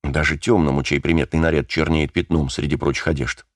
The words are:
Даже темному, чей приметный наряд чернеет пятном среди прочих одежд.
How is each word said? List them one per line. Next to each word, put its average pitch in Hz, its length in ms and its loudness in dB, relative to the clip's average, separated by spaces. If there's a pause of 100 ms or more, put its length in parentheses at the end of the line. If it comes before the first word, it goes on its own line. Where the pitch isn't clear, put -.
Даже 76 360 -2
темному, 76 440 2
чей 73 180 -2
приметный 80 400 0
наряд 80 280 2
чернеет 78 440 0
пятном 80 380 -2
среди 73 260 -2
прочих - 320 -2
одежд. 69 480 -4